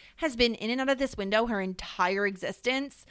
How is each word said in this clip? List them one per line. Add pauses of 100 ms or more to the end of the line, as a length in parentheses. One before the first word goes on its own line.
(160)
has
been
in
and
out
of
this
window
her
entire
existence,